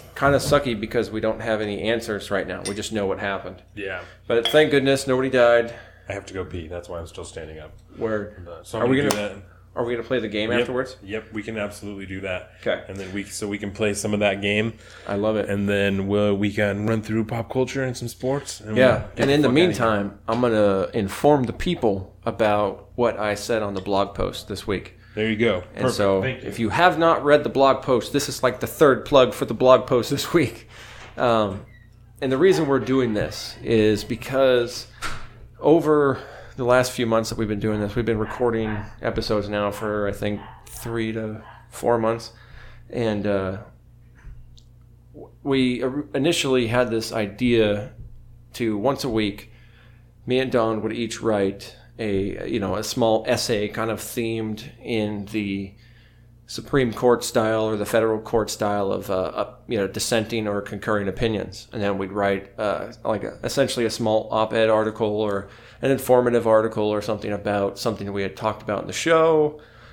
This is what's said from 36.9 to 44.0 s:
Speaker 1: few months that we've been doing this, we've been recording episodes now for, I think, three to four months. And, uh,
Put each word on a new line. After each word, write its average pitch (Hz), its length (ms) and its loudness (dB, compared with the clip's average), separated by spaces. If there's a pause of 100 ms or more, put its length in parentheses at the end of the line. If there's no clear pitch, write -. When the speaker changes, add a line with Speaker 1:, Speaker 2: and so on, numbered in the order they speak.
Speaker 1:
few 123 120 -2
months 113 260 2
that 117 80 -6
we've 110 100 0
been 104 100 -2
doing 107 220 0
this, 101 160 -4
we've 120 80 0
been 110 140 0
recording 113 580 0 (260)
episodes 110 460 -2
now 104 240 -2
for, 104 340 -2
I 98 60 -2
think, 104 280 -4 (260)
three 113 460 -6
to 110 300 -8 (260)
four 120 300 2
months. 113 320 -2 (600)
And, 107 360 -2
uh, 95 320 0 (1600)